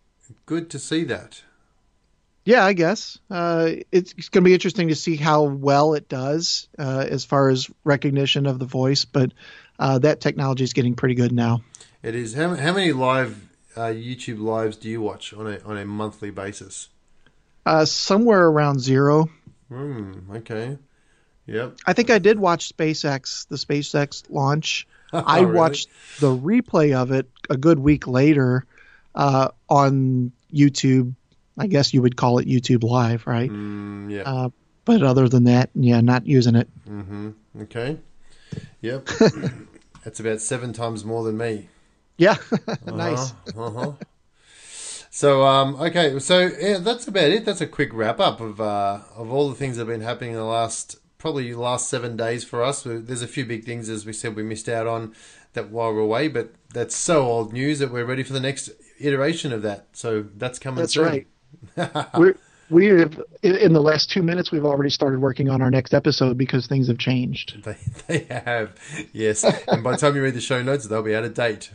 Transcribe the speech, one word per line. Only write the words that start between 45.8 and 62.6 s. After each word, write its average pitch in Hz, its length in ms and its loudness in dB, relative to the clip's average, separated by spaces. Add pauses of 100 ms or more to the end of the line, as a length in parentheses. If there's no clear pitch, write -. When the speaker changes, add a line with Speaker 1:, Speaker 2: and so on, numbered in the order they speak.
Speaker 1:
So, 180 380 2
yeah, 196 200 -2
that's 233 280 -4
about 190 240 0
it. 220 140 0
That's 202 160 -4
a 156 60 -4
quick 131 260 -4
wrap 110 260 -4
up 147 220 0
of, 107 200 -10
uh, 101 400 -2 (140)
of 113 160 -14
all 143 200 0
the 123 40 -8
things 131 220 -8
that 117 60 -8
have 110 60 -10
been 113 120 -6
happening 117 300 -8
in 113 60 -8
the 110 80 -6
last, 113 520 -6 (220)
probably 139 360 -6
last 120 340 -4
seven 120 280 -6
days 117 280 -4
for 120 200 -6
us. 139 200 -4
There's 120 380 -10
a 117 60 -10
few 135 160 -8
big 113 200 -8
things, 117 240 -10
as 107 180 -10
we 110 60 -14
said, 110 220 -10
we 107 80 -8
missed 110 260 -10
out 113 180 -4
on 113 280 -8 (380)
that 104 180 -10
while 113 220 -2
we're 107 80 -2
away, 113 280 0
but 120 240 -6 (200)
that's 117 240 -6
so 156 300 2
old 117 260 -2
news 135 280 -2
that 131 120 -2
we're 120 140 -4
ready 131 160 -4
for 131 100 -10
the 135 80 -4
next 135 300 -6 (280)
iteration 143 540 -2
of 110 100 -4
that. 101 300 -6
So 110 320 -4 (120)
that's 123 220 -8
coming 135 220 -8
Speaker 2:
That's 165 140 -4
Speaker 1:
soon. 156 100 4
Speaker 2:
right. 151 220 -2 (500)
Speaker 1:
<laughs> 151 420 -6
Speaker 2:
We're, 185 160 8 (360)